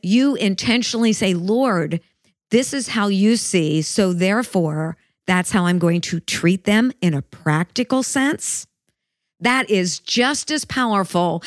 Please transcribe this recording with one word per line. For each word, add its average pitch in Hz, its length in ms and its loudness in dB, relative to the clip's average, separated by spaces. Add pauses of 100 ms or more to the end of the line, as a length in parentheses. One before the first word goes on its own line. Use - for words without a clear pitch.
you 254 340 2
intentionally 226 760 0
say, 190 220 0
"Lord, 180 640 0 (520)
this 240 200 2
is 269 160 -6
how 208 200 0
you 202 280 4
see, 156 460 0
so 190 300 0
therefore 170 840 -2 (300)
that's 185 260 0
how 185 120 2
I'm 180 140 2
going 170 240 2
to 165 180 -6
treat - 440 0
them 226 360 2
in 170 140 2
a 139 80 -2
practical 240 800 -2
sense," - 640 -4 (760)
that 247 280 0
is 185 300 0
just 262 520 -2
as 302 140 -4
powerful 180 840 0